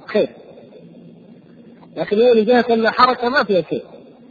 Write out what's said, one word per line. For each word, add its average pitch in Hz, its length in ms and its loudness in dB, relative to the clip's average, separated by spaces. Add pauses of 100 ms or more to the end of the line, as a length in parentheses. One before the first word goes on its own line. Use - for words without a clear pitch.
خير، 196 220 -2 (1700)
لكن 202 260 -2
هو 247 120 4
من 214 100 2
جهة 240 260 2
أن 226 200 0
حركة 247 380 0
ما 269 160 0
فيها 180 260 0
شيء. 131 120 -6 (480)